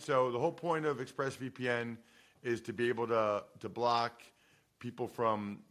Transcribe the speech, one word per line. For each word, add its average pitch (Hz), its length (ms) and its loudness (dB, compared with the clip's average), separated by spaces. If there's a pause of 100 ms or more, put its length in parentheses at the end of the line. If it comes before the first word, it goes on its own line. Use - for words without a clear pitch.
So 127 280 4
the 120 100 -2
whole 165 120 2
point 160 340 -2
of 143 120 0
ExpressVPN 127 960 -4 (480)
is 117 200 0
to 117 100 -6
be 120 160 2
able 117 180 0
to, 110 380 2 (160)
to 110 80 -8
block 117 540 0 (560)
people 120 280 -6
from 104 520 0 (120)